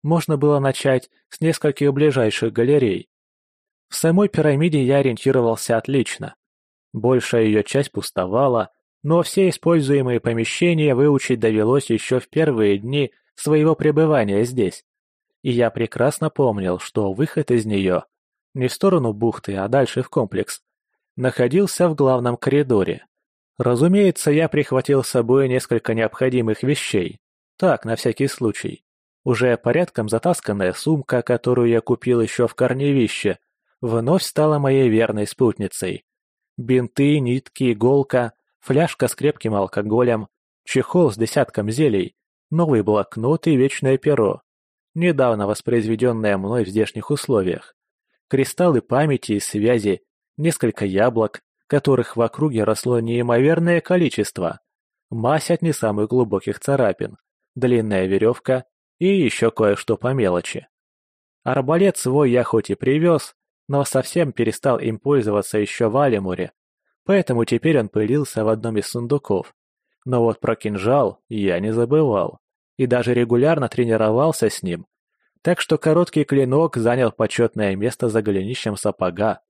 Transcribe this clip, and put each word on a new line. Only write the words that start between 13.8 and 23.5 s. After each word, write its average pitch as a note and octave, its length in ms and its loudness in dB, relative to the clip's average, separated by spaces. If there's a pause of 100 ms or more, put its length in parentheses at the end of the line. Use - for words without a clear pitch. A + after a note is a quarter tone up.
здесь. B2 400 -4 (580)
И C#3 80 -4
я A#2+ 200 2
прекрасно A#2+ 600 -2
помнил, G2+ 480 -2
что G2 340 -4
выход C#3+ 380 -4
из A2+ 160 2
нее, F#2+ 380 0 (500)
не B2+ 140 -2
в - 40 -4
сторону E3 400 0
бухты, G#2 440 -4
а F#2+ 120 -4
дальше C3 340 0
в - 80 -10
комплекс – A#2 500 -4 (600)
находился D3+ 680 0
в D#3 60 0
главном B2 420 0
коридоре. B2+ 680 0 (520)